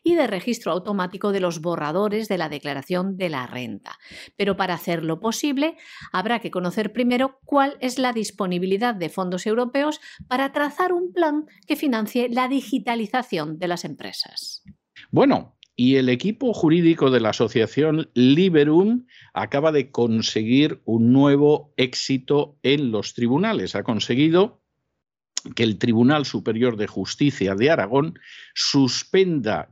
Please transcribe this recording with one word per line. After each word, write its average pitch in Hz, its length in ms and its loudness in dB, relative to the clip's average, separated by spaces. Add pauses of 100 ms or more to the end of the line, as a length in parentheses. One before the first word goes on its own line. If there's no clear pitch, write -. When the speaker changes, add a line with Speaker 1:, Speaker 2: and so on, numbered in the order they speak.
Speaker 1:
y 339 120 2
de 294 140 2
registro 202 440 -4
automático 185 580 -4
de 196 100 0
los 175 200 -2
borradores 175 640 -2
de 196 120 -2
la 165 100 -4
declaración 151 680 -6
de 185 100 -4
la 131 180 -6
renta. 117 520 -12 (380)
Pero 202 200 -2
para 185 160 -4
hacerlo 165 480 -4
posible, 285 560 -2 (380)
habrá 214 240 -2
que 170 120 -8
conocer 180 400 -4
primero 247 540 -2
cuál 285 380 0
es 254 160 -4
la 254 160 -2
disponibilidad 196 800 -2
de 170 160 -6
fondos 185 360 -6
europeos 247 540 -2 (260)
para 277 260 -2
trazar 294 420 -2
un 349 180 -4
plan 302 320 0 (220)
que 302 100 -2
financie 240 540 -2
la 247 180 -2
digitalización 233 1080 -4
de 175 100 -4
las 170 160 -4
empresas. - 800 -12 (480)
Speaker 2:
Bueno, 190 480 2 (180)
y 127 200 4
el 131 140 2
equipo 214 420 -2
jurídico 165 580 4
de 127 100 4
la 110 100 2
asociación 135 800 0
Liberum 160 920 4 (260)
acaba 139 400 0
de 139 180 0
conseguir 117 920 0
un 117 260 4
nuevo 143 680 4
éxito 135 840 -2
en 139 280 0
los 104 240 -4
tribunales. 127 600 -2
Ha 98 80 -2
conseguido 156 800 0 (920)
que 120 60 0
el 110 160 0
Tribunal 123 480 4
Superior 113 500 -2
de 104 100 -4
Justicia 98 680 -2
de 117 160 2
Aragón 139 480 0 (360)
suspenda 135 1160 0